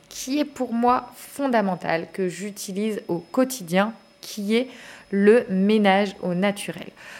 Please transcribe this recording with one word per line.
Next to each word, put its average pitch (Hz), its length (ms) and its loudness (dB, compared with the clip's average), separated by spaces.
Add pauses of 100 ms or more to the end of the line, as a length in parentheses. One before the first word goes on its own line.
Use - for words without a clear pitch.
(100)
qui 269 280 -6
est 294 60 2
pour 247 300 -6
moi 247 420 2
fondamentale, 185 960 -2
que 185 160 -2
j'utilise 202 800 -6
au 170 100 -2
quotidien, 202 760 0 (260)
qui 208 340 -4
est 254 140 2 (420)
le 208 380 6
ménage 196 720 4
au 180 140 -2
naturel. 185 540 -4 (320)